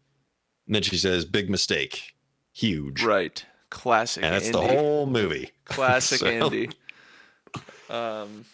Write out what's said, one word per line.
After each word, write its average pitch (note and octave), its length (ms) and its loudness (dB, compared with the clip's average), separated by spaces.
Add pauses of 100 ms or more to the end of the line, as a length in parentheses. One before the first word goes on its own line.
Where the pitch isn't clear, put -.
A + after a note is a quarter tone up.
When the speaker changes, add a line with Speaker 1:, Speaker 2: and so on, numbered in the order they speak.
(680)
Speaker 1:
And G#2 80 0
then G2+ 80 2
she - 140 -2
says, F2+ 280 2
"Big G2 240 -2
mistake. - 680 -2 (380)
Huge." D2+ 500 -2
Speaker 2:
Right. G2 400 0 (280)
Classic A#2 520 0
Speaker 1:
And D#2 100 2
that's G2+ 140 2
Speaker 2:
Andy. A2+ 120 2
Speaker 1:
the F2 80 2 (120)
whole D3 280 2
movie. F#2+ 500 0
<laughs> - 80 -20
Speaker 2:
Classic B2+ 540 2
Speaker 1:
So - 80 2
Speaker 2:
Andy. A#2 420 0 (1200)
Um, A2 640 -6